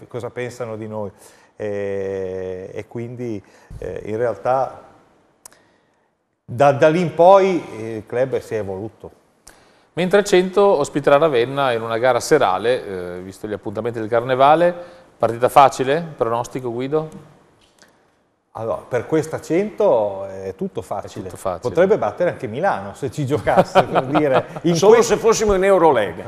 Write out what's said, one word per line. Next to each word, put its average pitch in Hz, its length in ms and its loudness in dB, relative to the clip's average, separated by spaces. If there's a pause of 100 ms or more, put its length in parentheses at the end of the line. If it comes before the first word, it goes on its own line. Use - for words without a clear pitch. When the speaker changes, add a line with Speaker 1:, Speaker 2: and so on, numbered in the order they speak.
Speaker 1:
cosa 120 220 -10
pensano 120 460 -10
di 110 100 -12
noi." 107 240 -8 (460)
E, 98 1160 -6
e 104 140 -12
quindi, 117 560 -10 (360)
eh, - 260 -10
in 104 120 -6
realtà 120 760 -4 (1500)
da, 139 280 2
da 143 160 4
lì 160 120 2
in 156 140 -2
poi, 190 480 6 (140)
eh, 110 200 -10
il 104 100 -10
club 120 320 -2
si - 160 -8
è 110 40 -2
evoluto. 98 640 -10 (760)
Speaker 2:
Mentre 185 300 2
Cento 185 400 4
ospiterà 143 540 4
Ravenna 139 540 2
in 113 100 -2
una 113 160 -4
gara 120 220 2
serale, 113 680 2 (300)
eh, 90 40 -12
visto 95 260 -14
gli 107 60 -6
appuntamenti 110 460 -6
del 110 100 -6
Carnevale. 131 680 4 (440)
Partita 117 300 0
facile? 139 540 4 (140)
Pronostico, 120 560 -4
Guido? 147 680 -6 (1120)
Speaker 1:
Allora, 110 320 -6
per 117 200 -4
questa 151 340 -2
cento 147 840 0
è 95 280 -10
tutto 190 280 -8
facile. 101 420 -10
Speaker 2:
È 92 60 -10
tutto - 100 -16
facile. 90 200 -6 (100)
Speaker 1:
Potrebbe 190 260 4
battere 120 360 -2
anche 123 160 -10
Milano, 110 440 -4
se 135 180 -8
ci 147 140 -6
giocasse, 151 600 2
per 165 200 0
dire. 139 400 2 (120)
Speaker 3:
<laughs> 156 80 -14
Speaker 1:
In 170 120 2
Speaker 3:
Solo 190 200 6
Speaker 1:
questo 208 180 2
Speaker 3:
se 196 60 -4
fossimo 208 340 2
in 190 100 2
Eurolega. 131 640 2